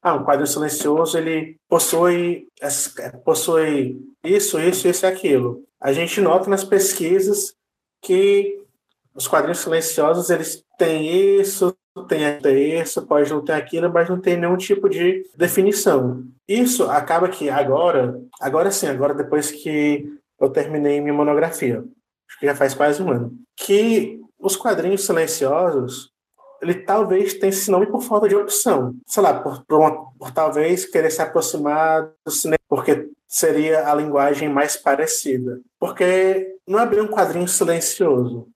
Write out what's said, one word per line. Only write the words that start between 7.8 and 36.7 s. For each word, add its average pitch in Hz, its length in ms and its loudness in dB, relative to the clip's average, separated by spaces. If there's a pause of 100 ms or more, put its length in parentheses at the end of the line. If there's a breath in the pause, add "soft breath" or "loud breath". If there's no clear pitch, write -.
que 202 580 2 (540)
os - 140 -8
quadrinhos 160 320 0
silenciosos, 160 680 0
eles 160 340 -4 (120)
têm 175 640 2
isso, 190 360 0 (320)
tem 147 720 2
isso, - 220 -6
pode 147 280 2
não 151 100 -2
ter 147 120 -4
aquilo, 170 400 -2
mas 170 160 2
não 180 100 -2
tem 180 180 0
nenhum 175 200 0
tipo 196 320 0
de 185 360 0 (120)
definição. 175 880 0 (240)
Isso 240 420 2
acaba 165 380 0
que 156 200 -4
agora, 135 720 0 (200)
agora 156 320 0
sim, 185 160 -4
agora 139 260 0
depois 147 380 -2
que 147 600 -2 (280)
eu 139 80 4
terminei 147 520 0
minha 147 140 -2
monografia, 147 680 0 (440)
acho - 120 -20
que 143 60 -2
já 143 80 2
faz 135 200 0
quase 147 260 0
um 180 100 -2
ano, 120 220 -2 (240)
que 214 640 2 (200)
os 190 160 -2
quadrinhos 190 500 -2
silenciosos, 160 1040 -2 (500)
ele 175 140 -2
talvez 196 600 0
tenha 196 160 0
esse 196 200 -4
nome 190 160 4
por - 160 -4
falta 208 260 2
de 202 80 4
opção. 156 580 0 (120)
Sei - 160 0
lá, 151 120 4
por, 139 320 -8
por, 151 140 4
uma, - 380 0
por - 120 -14
talvez 160 540 0
querer 160 260 0
se 160 100 -6
aproximar 160 880 0 (160)
do 156 80 -8
cinema, - 260 -2 (100)
porque - 400 0 (200)
seria 156 600 2
a 147 60 4
linguagem 147 540 0
mais 147 280 0
parecida. 135 840 -2 (180)
Porque 190 800 0 (100)
não 196 120 0